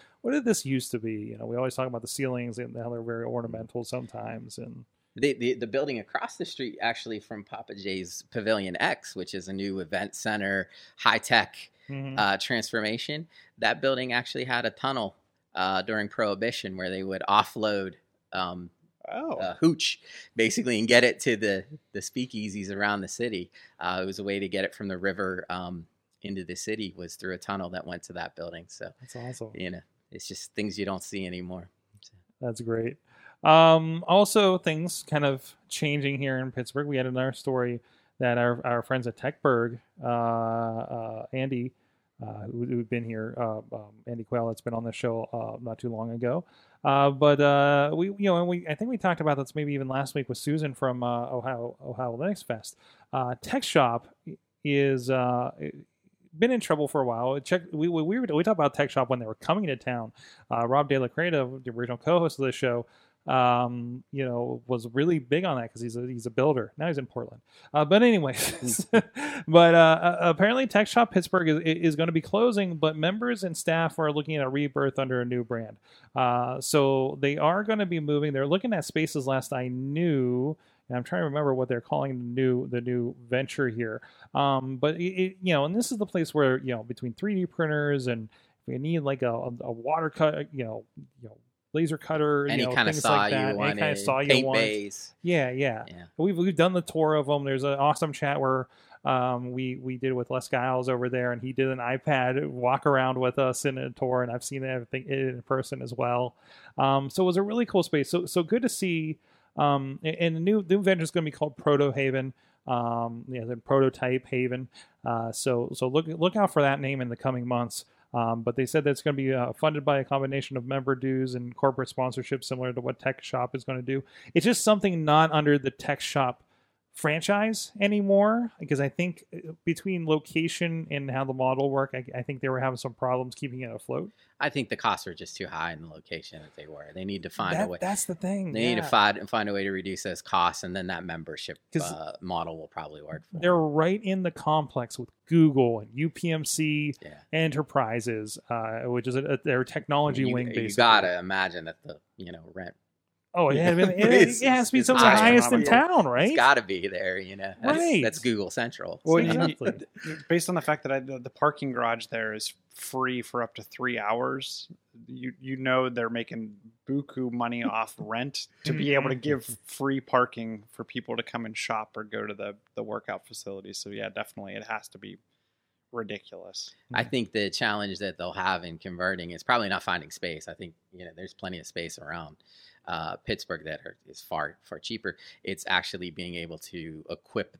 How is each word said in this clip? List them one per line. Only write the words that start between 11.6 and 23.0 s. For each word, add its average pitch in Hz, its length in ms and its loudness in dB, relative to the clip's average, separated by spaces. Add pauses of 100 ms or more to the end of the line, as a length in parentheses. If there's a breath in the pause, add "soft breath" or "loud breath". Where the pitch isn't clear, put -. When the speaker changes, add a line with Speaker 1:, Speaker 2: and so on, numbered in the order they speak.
Speaker 1:
Mm-hmm. 135 300 -8
Speaker 2:
uh, 98 200 4
transformation, 117 880 -4 (320 soft breath)
that 110 200 2
building 131 320 -2
actually 123 340 -4
had 120 200 -2
a 110 60 -2
tunnel, 131 440 -4 (380)
uh, 95 300 0
during 104 260 -4
Prohibition 104 680 -4
where 92 120 -6
they 95 140 -6
would 95 260 -6
offload, 104 640 2 (400)
um, 90 380 -6 (360)
Speaker 3:
Oh. 302 280 -8
Speaker 2:
uh, - 220 -6
hooch, - 440 0 (340 loud breath)
basically, 113 440 2
and 113 80 0
get 120 160 8
it 120 160 4
to 120 160 0
the, 101 300 -2 (280)
the 101 60 -6
speakeasies 104 760 -8
around 104 260 0